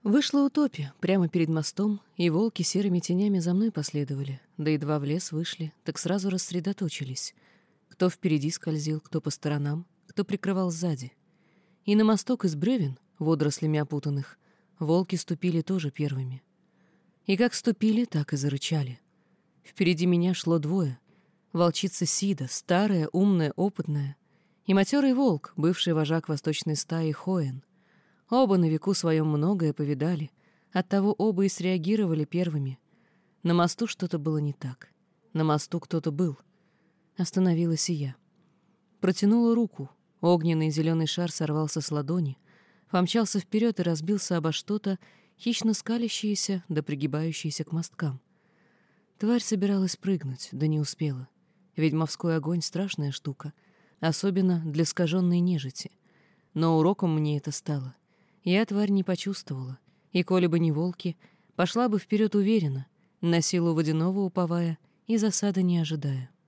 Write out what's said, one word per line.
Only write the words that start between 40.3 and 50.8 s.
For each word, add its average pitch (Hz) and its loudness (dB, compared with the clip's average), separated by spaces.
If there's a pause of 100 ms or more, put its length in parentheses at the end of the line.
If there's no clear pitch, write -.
зелёный 160 2
шар 175 -2
сорвался 151 -2
с - -6
ладони, 147 -2 (520)
помчался 196 0
вперёд 214 0
и - 0
разбился 170 -2
обо 160 0
что-то, 202 -4 (380)
хищно 220 -2
скалящееся 214 -4
да 151 -2
пригибающееся 151 -4
к - -10
мосткам. 156 -6 (1000)
Тварь 226 2
собиралась 196 0
прыгнуть, 151 -4
да 151 -2
не 156 2
успела. 143 -4 (460)